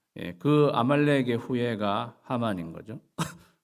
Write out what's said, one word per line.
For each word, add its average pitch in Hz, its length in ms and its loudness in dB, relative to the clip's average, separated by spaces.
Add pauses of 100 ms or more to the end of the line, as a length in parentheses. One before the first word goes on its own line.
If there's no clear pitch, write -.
(180)
예, 87 160 -10
그 147 400 4
아말렉의 135 640 2
후예가 113 840 -2
하만인 104 520 -4
거죠. 107 260 -14 (180)
<laughs> - 460 -8